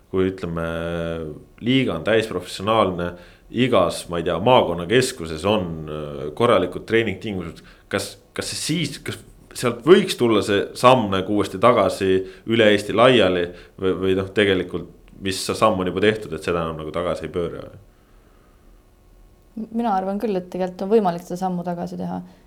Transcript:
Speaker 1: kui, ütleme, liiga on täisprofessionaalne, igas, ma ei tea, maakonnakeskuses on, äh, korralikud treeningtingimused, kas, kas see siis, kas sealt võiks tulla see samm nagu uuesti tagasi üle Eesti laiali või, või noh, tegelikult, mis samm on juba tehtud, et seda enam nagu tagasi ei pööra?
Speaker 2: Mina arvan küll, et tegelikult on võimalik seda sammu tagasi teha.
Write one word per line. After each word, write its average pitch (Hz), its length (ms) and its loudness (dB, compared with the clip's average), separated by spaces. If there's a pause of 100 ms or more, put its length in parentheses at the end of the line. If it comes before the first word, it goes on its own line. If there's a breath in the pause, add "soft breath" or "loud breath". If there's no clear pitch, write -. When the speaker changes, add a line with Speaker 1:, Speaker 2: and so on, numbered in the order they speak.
Speaker 1:
kui, 95 220 0
ütleme, 85 340 -6 (960)
liiga 120 320 0
on 78 140 -6
täisprofessionaalne, 95 1040 0 (380 loud breath)
igas, 113 600 0
ma 85 120 -4
ei 80 40 -4
tea, 85 160 -2
maakonnakeskuses 87 1040 2
on, 101 200 0 (240)
äh, 73 480 -8
korralikud 92 520 0
treeningtingimused, 98 720 -4 (280 soft breath)
kas, - 260 -6 (180)
kas - 200 -6
see 98 100 -8
siis, 156 420 -4
kas - 140 -10 (380)
sealt 117 280 -4
võiks 185 340 6
tulla 113 260 4
see 101 220 0 (100)
samm 123 340 6
nagu 95 260 0
uuesti 95 240 -2
tagasi 101 480 4 (420 loud breath)
üle 113 220 6
Eesti 92 220 0
laiali 101 500 6 (340 loud breath)
või, 92 140 2 (100)
või 95 160 2
noh, 95 160 -6
tegelikult, 92 540 0 (340)
mis 95 220 -4
samm 101 360 2
on 90 80 -2
juba 92 140 -2
tehtud, 107 320 2
et 76 100 -10
seda 85 180 -2
enam 80 160 -6
nagu 76 160 -10
tagasi 82 320 -4
ei 78 60 -12
pööra? 85 320 -6 (1900 soft breath)
Speaker 2:
Mina 220 380 -4
arvan 196 240 -4
küll, 208 180 -2
et 180 120 -8
tegelikult 180 340 -6
on 196 80 -4
võimalik 180 320 2
seda 180 160 -8
sammu 180 240 -4
tagasi 180 340 -8
teha. 180 220 -8 (260 loud breath)